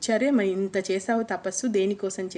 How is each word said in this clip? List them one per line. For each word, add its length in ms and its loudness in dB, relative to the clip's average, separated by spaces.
"సరే, 260 2
మరి 180 4
ఇంత 420 -2
చేసావు 320 0
తపస్సు, 440 -4
దేనికోసం 720 0